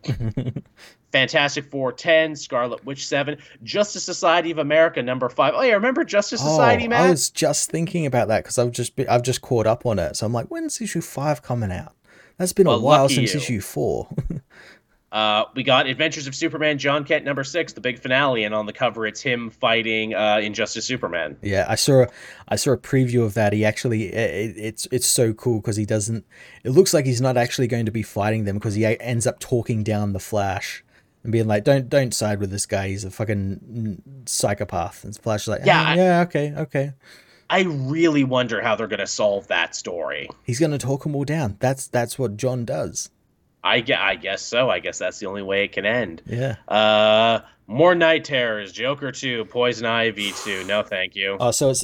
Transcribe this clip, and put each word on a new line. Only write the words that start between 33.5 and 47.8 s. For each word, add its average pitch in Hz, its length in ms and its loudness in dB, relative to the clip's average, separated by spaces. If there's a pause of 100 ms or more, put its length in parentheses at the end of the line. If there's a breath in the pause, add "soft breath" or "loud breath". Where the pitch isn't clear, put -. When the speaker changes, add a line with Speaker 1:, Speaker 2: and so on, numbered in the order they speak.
Speaker 1:
n-, 110 340 -8 (260)
psychopath." 101 760 -4
And 104 140 -14
Flash 107 240 -2
is - 60 -8
like, 113 180 -4
Speaker 2:
Yeah, 151 160 6
Speaker 1:
"Oh, - 60 0
Speaker 2:
I 151 80 2
Speaker 1:
yeah, 175 320 4
okay, 147 280 -2
okay." 143 360 -4 (580 soft breath)
Speaker 2:
I 185 140 4
really 151 600 2
wonder 123 380 0
how 113 140 0
they're 110 100 -2
gonna 98 220 -4
solve 101 400 0
that 85 280 0
story. 73 540 -8 (140)
Speaker 1:
He's 120 160 -4
gonna 151 180 2
talk 135 300 -4
'em 147 80 -2
all 139 100 -2
down. 135 340 -2
That's, 135 280 -2
that's - 320 -2
what 110 180 -2
John 123 260 -2
does. 117 460 -6 (520)
Speaker 2:
I 110 200 2
gue-, 123 120 -2
I 98 220 0
guess 95 260 -6
so. 120 280 0
I 90 100 0
guess 87 200 -8
that's 92 200 -4
the 104 60 -8
only 98 160 -6
way 98 240 0
it 98 80 -8
can 98 120 -4
end. 107 400 -2
Speaker 1:
Yeah. 120 300 -4 (140)
Speaker 2:
Uh, 107 720 4 (260 soft breath)
more 165 260 4